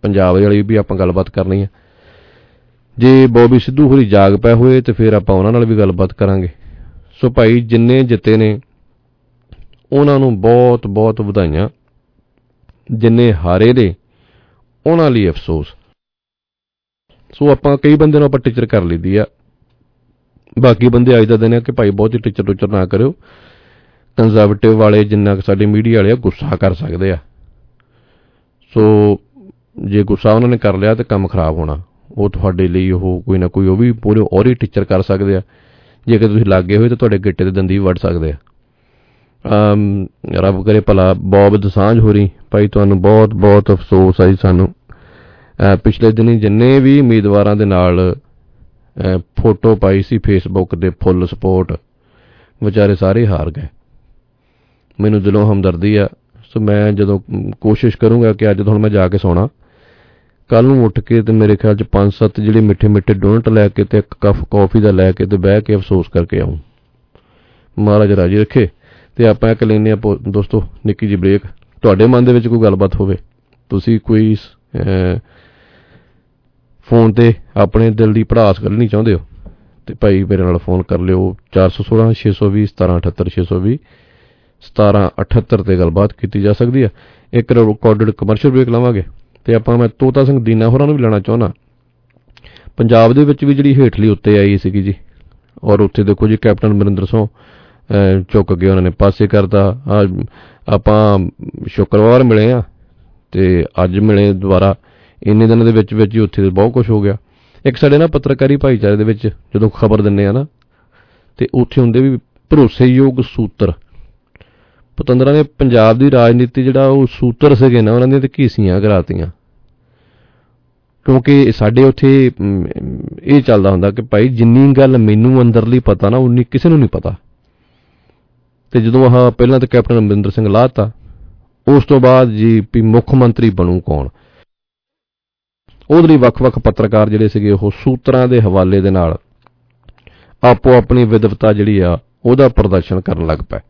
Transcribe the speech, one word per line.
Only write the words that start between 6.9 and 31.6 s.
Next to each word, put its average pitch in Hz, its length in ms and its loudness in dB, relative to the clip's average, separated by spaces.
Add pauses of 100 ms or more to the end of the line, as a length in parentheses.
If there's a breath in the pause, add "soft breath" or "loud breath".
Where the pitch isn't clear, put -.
ਸੋ 123 80 0
ਭਾਈ 120 320 2
ਜਿੰਨੇ 117 420 0
ਜਿੱਤੇ 110 340 0
ਨੇ 107 220 0 (1300)
ਉਹਨਾਂ 143 280 2
ਨੂੰ 120 220 -2
ਬਹੁਤ 120 460 2
ਬਹੁਤ 110 340 -2
ਵਧਾਈਆਂ, 98 480 -4 (1200)
ਜਿੰਨੇ 113 420 2
ਹਾਰੇ 92 400 0
ਨੇ 104 220 0 (920)
ਉਹਨਾਂ 160 240 0
ਲਈ 104 180 0
ਅਫਸੋਸ। 78 360 -8 (1700)
ਸੋ 147 180 0
ਆਪਾਂ 143 260 0
ਕਈ 151 180 2
ਬੰਦੇ 151 220 2
ਨੂੰ 147 100 2
ਆਪਾਂ 143 120 -2
ਟੀਚਰ 120 260 -4
ਕਰ 110 180 -2
ਲਈਦੀ 87 320 -4
ਆ, 107 100 0 (1300)
ਬਾਕੀ 120 280 2
ਬੰਦੇ 120 300 4
ਅੱਜ 110 80 4
ਦਾ 110 120 2
ਦਿਨ 113 160 0
ਆ 120 60 0
ਕਿ 113 120 -8
ਭਾਈ 107 180 -2
ਬਹੁਤੀ 107 280 -2
ਟੀਚਰ 107 260 -6
ਟੂਚਰ 98 240 -4
ਨਾ 98 180 -2
ਕਰਿਓ। 110 300 -2 (1000 soft breath)
ਕੰਜ਼ਰਵੇਟਿਵ 110 600 2
ਵਾਲੇ 107 260 2
ਜਿੰਨਾ 104 320 0
ਕੁ 98 60 -8
ਸਾਡੇ 98 240 -2
ਮੀਡੀਆ 110 340 0
ਵਾਲੇ 98 120 2
ਆ 123 40 2
ਗੁੱਸਾ 107 400 -6
ਕਰ 92 180 -2
ਸਕਦੇ 87 380 -6
ਆ, 85 60 -6 (1600)
ਸੋ 104 440 2 (680)
ਜੇ 101 180 -2
ਗੁੱਸਾ 104 300 0
ਉਹਨਾਂ 120 160 2
ਨੇ 120 80 0
ਕਰ 101 200 -2
ਲਿਆ 107 180 0
ਤੇ 117 80 -8
ਕੰਮ 98 240 -4
ਖਰਾਬ 80 280 -4
ਹੋਣਾ। 78 260 -8 (300)